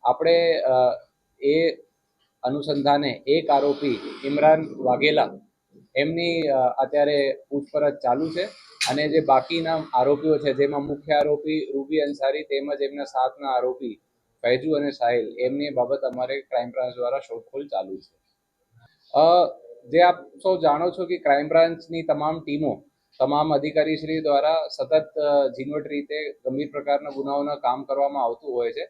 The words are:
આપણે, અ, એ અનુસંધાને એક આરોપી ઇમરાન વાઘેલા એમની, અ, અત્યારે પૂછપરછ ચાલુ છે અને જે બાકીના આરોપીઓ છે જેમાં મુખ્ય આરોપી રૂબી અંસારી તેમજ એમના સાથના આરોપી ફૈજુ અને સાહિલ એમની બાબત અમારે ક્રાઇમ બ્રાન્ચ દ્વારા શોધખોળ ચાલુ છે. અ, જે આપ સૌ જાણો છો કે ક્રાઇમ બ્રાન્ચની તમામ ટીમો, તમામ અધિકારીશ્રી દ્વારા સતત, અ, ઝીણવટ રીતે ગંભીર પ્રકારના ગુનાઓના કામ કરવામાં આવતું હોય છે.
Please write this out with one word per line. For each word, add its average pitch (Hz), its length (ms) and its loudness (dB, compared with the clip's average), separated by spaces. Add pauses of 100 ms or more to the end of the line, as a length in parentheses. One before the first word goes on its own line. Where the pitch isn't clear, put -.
આપણે, 165 560 2
અ, 131 120 0 (680)
એ 156 280 2 (720)
અનુસંધાને 143 840 0
એક 156 220 2
આરોપી 139 500 2 (260)
ઇમરાન 151 520 4
વાઘેલા 131 640 0 (560)
એમની, 165 460 -2
અ, 139 180 0 (180)
અત્યારે 143 600 0 (120)
પૂછપરછ 143 420 -2
ચાલુ 143 380 -2
છે 175 200 -4 (400)
અને 147 180 0
જે 156 120 2
બાકીના 156 640 2 (100)
આરોપીઓ 143 440 2
છે 139 160 0
જેમાં 139 320 0
મુખ્ય 147 280 -4
આરોપી 147 600 0
રૂબી 139 260 -2
અંસારી 143 440 -2
તેમજ 143 380 -4
એમના 139 220 -6
સાથના 135 440 -4
આરોપી 127 540 -4 (400)
ફૈજુ 131 320 2
અને 143 180 0
સાહિલ 120 480 -2
એમની 139 300 -2
બાબત 131 300 -2
અમારે 127 420 -4
ક્રાઇમ 123 280 -4
બ્રાન્ચ 123 260 -6
દ્વારા 123 240 -4
શોધખોળ 117 460 -12
ચાલુ 95 320 -8
છે. - 200 -20 (1000)
અ, 143 60 6 (680)
જે 156 140 4
આપ 175 140 6 (280)
સૌ 190 140 2
જાણો 160 340 2
છો 180 140 -8
કે 175 120 -4
ક્રાઇમ 147 300 2
બ્રાન્ચની 165 560 2
તમામ 156 360 -2
ટીમો, 147 440 -4 (360)
તમામ 147 360 2
અધિકારીશ્રી 151 680 0
દ્વારા 151 460 2
સતત, 156 520 -2
અ, 143 280 4
ઝીણવટ 143 400 -6
રીતે 147 440 -8
ગંભીર 143 400 -6
પ્રકારના 143 380 -2
ગુનાઓના 139 460 -4
કામ 131 280 -2
કરવામાં 139 400 -2
આવતું 117 300 -4
હોય 120 180 -2
છે. 143 180 -10